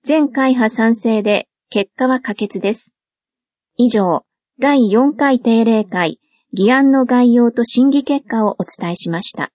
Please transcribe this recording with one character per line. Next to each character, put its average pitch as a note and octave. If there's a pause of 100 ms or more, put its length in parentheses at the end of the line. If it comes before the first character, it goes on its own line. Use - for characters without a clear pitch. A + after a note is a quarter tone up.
全 D4
会 C4
派 A3+
賛 A3+
成 A3
で、 G#3 (200)
結 G3+
果 B3+
は B3+
可 G#3+
決 G3+
で G3+
す。 - (800)
以 A#3+
上、 F#3+ (360)
第 C4
四 B3+
回 C4+
定 A3+
例 A3
会、 F3+ (320)
議 G3
案 C4+
の C4+
概 B3
要 A#3+
と A#3
審 C4
議 C#4
結 C#4
果 A3
を G3+
お F#3+
伝 -
え F3
し E3+
ま E3+
し -
た。 -